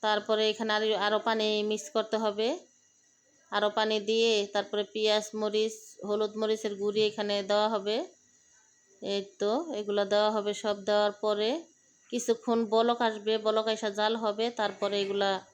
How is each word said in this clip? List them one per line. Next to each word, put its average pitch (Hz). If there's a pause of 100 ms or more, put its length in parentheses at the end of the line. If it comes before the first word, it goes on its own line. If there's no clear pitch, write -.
তারপরে 214
এখানে 220
আরো, 214 (180)
আরো 208
পানি 220 (160)
মিক্স 214
করতে 220
হবে, 214 (1040)
আরো 208
পানি 214
দিয়ে 226 (200)
তারপরে 208
পেঁয়াজ, 214
মরিচ, 214 (300)
হলুদ 208
মরিচের 214
গুঁড়ি 208
এখানে 208
দেওয়া 208
হবে। 208 (1040)
এই 202 (160)
তো 208 (220)
এগুলো 208
দেওয়া 208
হবে, 208
সব 208 (100)
দেওয়ার 208
পরে 214 (600)
কিছুক্ষণ 233
বলক 233
আসবে, 220
বলক 220
আইসা 220
জাল 208
হবে, 220
তারপরে 202
এগুলা 196 (220)